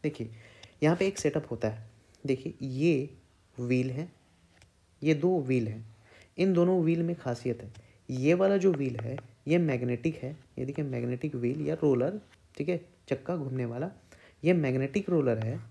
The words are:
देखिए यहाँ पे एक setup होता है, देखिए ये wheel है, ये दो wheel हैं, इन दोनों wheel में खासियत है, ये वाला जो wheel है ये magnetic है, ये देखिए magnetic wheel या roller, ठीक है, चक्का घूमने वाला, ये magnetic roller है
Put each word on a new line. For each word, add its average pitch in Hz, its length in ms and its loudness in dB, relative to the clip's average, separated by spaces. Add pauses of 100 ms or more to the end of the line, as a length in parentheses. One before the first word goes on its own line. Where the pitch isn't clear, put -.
देखिए 123 260 -4 (540)
यहाँ 160 120 6
पे 190 120 0
एक 196 120 -4
setup 147 320 -2
होता 110 180 -2
है, 107 140 -10 (400)
देखिए 135 380 -2
ये 139 480 0 (480)
wheel 127 340 0
है, 147 160 -6 (960)
ये 156 140 4
दो 175 240 2
wheel 127 280 2
हैं, 110 180 -8 (520)
इन 190 160 4
दोनों 175 300 4
wheel 170 200 2
में 170 120 -2
खासियत 123 480 -4
है, - 80 -14 (380)
ये 135 240 2
वाला 196 240 4
जो 190 140 4
wheel 139 240 0
है 113 220 -6 (300)
ये 160 120 4
magnetic 127 560 0
है, 139 200 -10 (240)
ये 127 60 -4
देखिए 143 200 -4
magnetic 123 500 -4
wheel 131 320 -2
या 156 80 0
roller, 151 440 2 (380)
ठीक 151 120 -4
है, 175 120 -2 (280)
चक्का - 280 -4
घूमने 131 280 -4
वाला, 127 260 -6 (520)
ये 170 120 4
magnetic 135 540 0
roller 135 300 4
है 113 200 -2 (120)